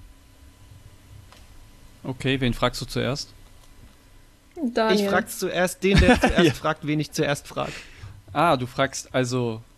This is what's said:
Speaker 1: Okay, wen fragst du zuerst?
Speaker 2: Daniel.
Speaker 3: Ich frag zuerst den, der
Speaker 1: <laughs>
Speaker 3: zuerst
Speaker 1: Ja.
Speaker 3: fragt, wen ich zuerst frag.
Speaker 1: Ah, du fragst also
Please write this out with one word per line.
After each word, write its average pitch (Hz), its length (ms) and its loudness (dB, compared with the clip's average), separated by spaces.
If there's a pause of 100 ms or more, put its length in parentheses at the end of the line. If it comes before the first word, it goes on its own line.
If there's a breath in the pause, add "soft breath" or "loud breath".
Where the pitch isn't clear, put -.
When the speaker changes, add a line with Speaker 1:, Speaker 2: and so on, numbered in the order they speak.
(2000)
Speaker 1:
Okay, 131 360 -4
wen 120 140 0
fragst - 280 -2
du 120 40 -8
zuerst? 120 480 -6 (1400)
Speaker 2:
Daniel. 220 300 2
Speaker 3:
Ich 202 60 0
frag 196 200 0
zuerst - 540 -4
den, 190 160 6
der 226 220 8
Speaker 1:
<laughs> - 0 -
Speaker 3:
zuerst 175 240 4
Speaker 1:
Ja. 131 80 4
Speaker 3:
fragt, 156 340 -6
wen 151 140 0
ich 147 100 -6
zuerst 143 360 -2
frag. - 240 -8 (600 loud breath)
Speaker 1:
Ah, 160 260 4
du 123 100 -4
fragst - 460 -4
also 120 480 -2 (160)